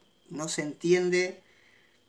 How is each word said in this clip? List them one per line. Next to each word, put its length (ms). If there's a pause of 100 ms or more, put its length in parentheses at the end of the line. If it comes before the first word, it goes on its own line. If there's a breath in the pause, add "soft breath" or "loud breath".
(300)
no 180
se 140
entiende, 800 (680 soft breath)